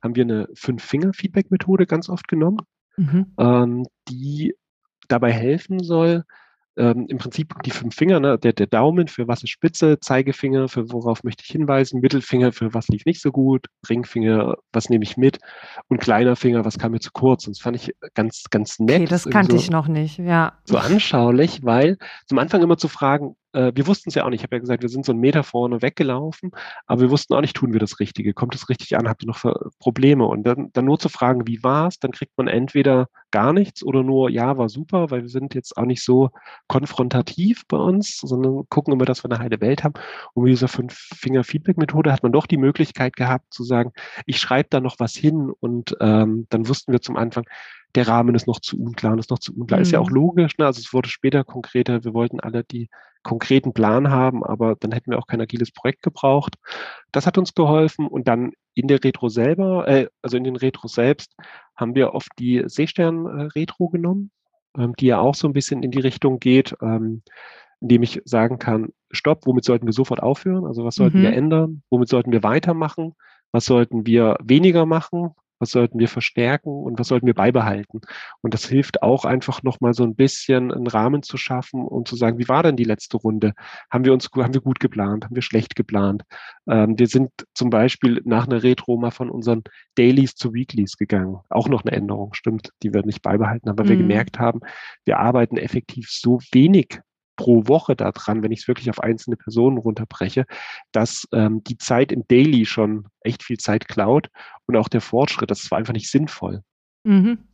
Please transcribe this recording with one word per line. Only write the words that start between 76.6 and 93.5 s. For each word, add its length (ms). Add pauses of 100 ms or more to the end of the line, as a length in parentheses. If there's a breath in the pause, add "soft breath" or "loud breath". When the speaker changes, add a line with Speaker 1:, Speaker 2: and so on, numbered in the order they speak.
Speaker 1:
und 300
was 80
sollten 180
wir 80
beibehalten?" 680 (420 loud breath)
Und 120
das 120
hilft 360
auch 220
einfach 400
noch 160
mal 140
so 100
ein 100
bisschen 580
einen 140
Rahmen 380
zu 120
schaffen 480
und 240
zu 80
sagen, 220
"Wie 100
war 140
denn 140
die 80
letzte 320
Runde? 380 (360 loud breath)
Haben 140
wir 80
uns 180
gu-, 140
haben 100
wir 60
gut 200
geplant? 440
Haben 100
wir 80
schlecht 340
geplant?" 460 (460 loud breath)
Ähm, 300
wir 100
sind 220 (240)
zum 160
Beispiel 540
nach 220
einer 160
Retro 360
mal 120
von 200
unseren 340 (320 loud breath)
Dailies 400
zu 180
Weeklies 420
gegangen. 420 (120)
Auch 180
noch 160
eine 120
Änderung, 380
stimmt, 360 (140)
die 100
wir 100
nicht 180
beibehalten 460